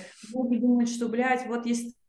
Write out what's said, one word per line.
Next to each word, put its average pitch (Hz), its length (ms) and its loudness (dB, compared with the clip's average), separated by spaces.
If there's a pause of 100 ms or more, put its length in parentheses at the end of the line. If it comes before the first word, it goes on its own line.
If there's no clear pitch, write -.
(300)
Многие 240 300 0
думают, 240 320 4
что, 226 180 -4
блядь, 247 380 0
вот 233 180 -4
если 240 280 -2 (160)